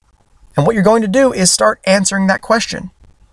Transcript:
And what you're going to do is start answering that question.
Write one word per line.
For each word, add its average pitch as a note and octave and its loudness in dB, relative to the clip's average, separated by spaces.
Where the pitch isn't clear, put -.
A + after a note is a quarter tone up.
And D3 2
what A3+ 2
you're G#3 0
going A3 4
to G#3+ -4
do B3+ 2
is F#3 -2
start G#3+ 0
answering F#3+ 0
that F#3+ 0
question. - -4